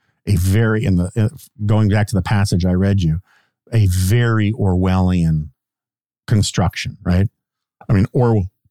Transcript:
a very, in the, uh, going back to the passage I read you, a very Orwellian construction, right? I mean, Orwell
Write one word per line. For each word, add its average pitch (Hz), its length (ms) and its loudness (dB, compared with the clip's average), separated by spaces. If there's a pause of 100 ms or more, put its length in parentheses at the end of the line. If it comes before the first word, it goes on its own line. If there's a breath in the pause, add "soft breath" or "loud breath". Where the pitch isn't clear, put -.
(260)
a 101 100 0
very, 110 480 0
in 95 120 0
the, 87 200 -2
uh, 107 180 -2 (300)
going 107 240 2
back 104 200 0
to - 60 -6
the 92 80 -2
passage 98 420 0
I 90 100 0
read 98 260 0
you, 82 200 0 (520 soft breath)
a 107 140 2
very 104 680 0
Orwellian 92 960 0 (800)
construction, - 720 -2
right? 92 260 0 (600)
I - 40 0
mean, 95 200 2
Orwell 113 380 0 (200)